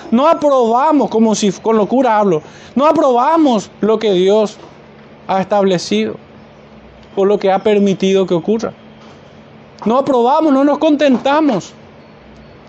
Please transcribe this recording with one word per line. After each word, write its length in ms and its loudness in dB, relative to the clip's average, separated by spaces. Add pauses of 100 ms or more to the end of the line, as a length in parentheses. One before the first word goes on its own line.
(100)
no 160 2
aprobamos, 840 2
como 240 2
si 180 -2
con 240 -2
locura 420 0
hablo, 220 0 (340)
no 120 2
aprobamos 840 2 (120)
lo 160 0
que 140 -2
Dios 440 0 (680)
ha 140 -2
establecido 760 -2 (1000)
o 100 0
lo 120 0
que 120 -2
ha 80 0
permitido 680 0
que 60 -4
ocurra. 400 -4 (1120)
No 140 0
aprobamos, 540 0
no 120 2
nos 140 0
contentamos. 960 0 (960)